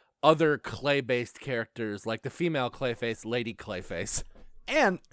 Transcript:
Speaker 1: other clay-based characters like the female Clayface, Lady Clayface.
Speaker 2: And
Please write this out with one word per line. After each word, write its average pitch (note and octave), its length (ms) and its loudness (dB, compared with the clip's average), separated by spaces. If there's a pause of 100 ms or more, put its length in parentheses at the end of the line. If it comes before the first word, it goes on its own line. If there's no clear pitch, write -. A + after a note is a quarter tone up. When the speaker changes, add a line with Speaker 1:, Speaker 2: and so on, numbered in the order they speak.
(220)
Speaker 1:
other D3+ 360 6
clay-based B2 840 0
characters A2+ 640 -4
like A2 160 -2
the C3 80 -6
female D3 400 0
Clayface, A#2 560 -4
Lady A#2 280 -2
Clayface. F#2 680 -4 (440)
Speaker 2:
And A3+ 320 4 (140)